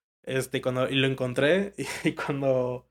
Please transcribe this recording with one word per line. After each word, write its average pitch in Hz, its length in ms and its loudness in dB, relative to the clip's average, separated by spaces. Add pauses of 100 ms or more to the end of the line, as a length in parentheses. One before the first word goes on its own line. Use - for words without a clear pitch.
(220)
Este, 127 400 -4
cuando, 127 260 0
y 135 60 -4
lo 135 120 4
encontré, 135 680 2
<laughs> - 300 -8
y, 160 40 2
y - 60 2
cuando 127 760 -2